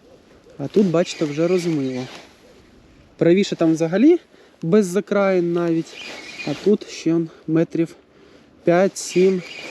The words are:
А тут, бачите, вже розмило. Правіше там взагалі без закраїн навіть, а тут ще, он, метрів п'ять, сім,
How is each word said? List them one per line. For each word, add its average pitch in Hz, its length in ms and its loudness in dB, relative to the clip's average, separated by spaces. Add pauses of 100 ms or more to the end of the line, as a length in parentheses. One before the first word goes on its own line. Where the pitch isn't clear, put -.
(580)
А 139 100 -8
тут, 202 180 2
бачите, 170 380 0
вже 151 240 -2
розмило. 156 540 -2 (1120)
Правіше 175 400 2
там 165 160 2
взагалі 196 460 4 (440)
без 190 240 2
закраїн 190 640 0
навіть, 170 420 -2 (520)
а 147 40 -4 (140)
тут - 260 2
ще, - 240 -2
он, 170 140 -2 (180)
метрів 165 500 0 (680)
п'ять, 180 340 2
сім, 185 440 2 (280)